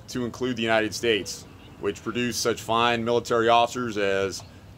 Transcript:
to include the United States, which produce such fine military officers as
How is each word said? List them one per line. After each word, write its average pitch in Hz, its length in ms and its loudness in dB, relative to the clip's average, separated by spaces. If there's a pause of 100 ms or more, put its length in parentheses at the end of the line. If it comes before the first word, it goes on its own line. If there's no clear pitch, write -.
to 127 140 -6
include 123 320 -6
the 110 60 -6
United 113 320 2
States, 110 540 -2 (320)
which 98 240 -4
produce 117 340 -4
such 113 240 -2
fine 117 420 2
military 117 460 2
officers 117 480 2
as 98 460 0 (340)